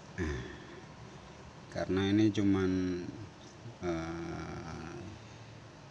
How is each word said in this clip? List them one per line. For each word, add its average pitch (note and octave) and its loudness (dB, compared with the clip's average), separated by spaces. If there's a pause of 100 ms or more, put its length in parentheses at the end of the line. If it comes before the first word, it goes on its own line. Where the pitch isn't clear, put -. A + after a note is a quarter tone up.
(200)
Nah, C#2+ 0 (1300)
karena F#2+ 4
ini G#2+ 10
cuman, G2 6 (1080)
eh, E2 -4 (1000)